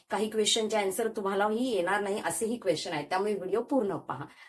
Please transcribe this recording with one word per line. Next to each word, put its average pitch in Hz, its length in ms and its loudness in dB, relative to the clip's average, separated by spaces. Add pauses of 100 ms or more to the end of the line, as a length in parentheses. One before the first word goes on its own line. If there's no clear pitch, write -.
(100)
काही 214 200 0
क्वेश्चनचे 220 460 2
आन्सर 208 320 0
तुम्हालाही 220 680 0
येणार 190 260 2
नाही 202 240 -2
असेही 226 320 0
क्वेश्चन 175 360 0
आहेत, 147 160 -4
त्यामुळे 202 260 0
व्हिडिओ 196 280 0
पूर्ण 214 340 0
पहा 135 280 -8 (240)